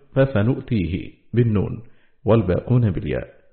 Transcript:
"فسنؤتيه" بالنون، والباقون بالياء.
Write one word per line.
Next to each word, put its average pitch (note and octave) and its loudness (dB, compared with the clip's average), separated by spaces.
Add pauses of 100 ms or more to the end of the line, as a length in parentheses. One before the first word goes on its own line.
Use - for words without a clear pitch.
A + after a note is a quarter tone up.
(140)
"فسنؤتيه" A2+ 0 (240)
بالنون، A2 0 (420)
والباقون A2 2
بالياء. C#2+ -6 (240)